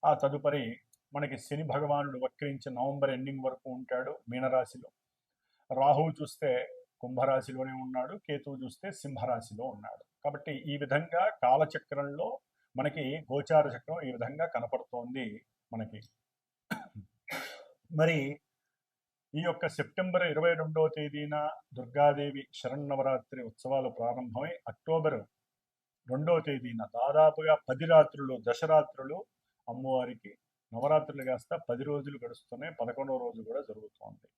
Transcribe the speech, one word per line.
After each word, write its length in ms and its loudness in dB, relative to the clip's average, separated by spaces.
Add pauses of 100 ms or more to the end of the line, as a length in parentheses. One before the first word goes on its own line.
ఆ 80 8
తదుపరి 680 0 (320)
మనకి 240 -4
శని 260 -6
భగవానుడు 540 0
వక్రించి 580 -6
నవంబర్ 340 0
ఎండింగ్ 360 -4
వరకు 240 -4
ఉంటాడు 500 -4 (100)
మీనరాశిలో. 600 0 (880)
రాహువు 360 6 (100)
చూస్తే 460 -2 (320)
కుంభరాశిలోనే 720 -2
ఉన్నాడు, 460 -6
కేతువు 460 -6
చూస్తే 280 -10
సింహరాశిలో 760 -6
ఉన్నాడు. 380 -12 (200)
కాబట్టి 500 -4
ఈ 40 -4
విధంగా 520 2 (140)
కాలచక్రంలో 960 2 (380)
మనకి 400 -2
గోచార 500 4
చక్రం 340 -6
ఈ 100 -6
విధంగా 340 -4
కనపడుతోంది 1000 -6 (280)
మనకి. 280 -8 (2000)
మరి 420 2 (960)
ఈ 60 -2
యొక్క 260 0
సెప్టెంబర్ 560 0
ఇరవై 300 4
రెండవ 340 2
తేదీన 600 -2 (240)
దుర్గాదేవి 800 2
శరన్నవరాత్రి 880 -2
ఉత్సవాలు 460 -2
ప్రారంభమై, 680 -4 (100)
అక్టోబర్ 560 0 (880)
రెండవ 280 4
తేదీన 460 -4
దాదాపుగా 680 6 (140)
పది 160 0
రాత్రులు, 600 6
దశరాత్రులు 800 2 (440)
అమ్మవారికి 680 -2 (360)
నవరాత్రులు 500 2
కాస్త 360 -4 (100)
పది 140 -2
రోజులు 420 -6
గడుస్తున్నాయి, 480 -12
పదకొండవ 440 -4
రోజు 240 -6
కూడా 200 -6
జరుగుతోంది. 680 -16 (100)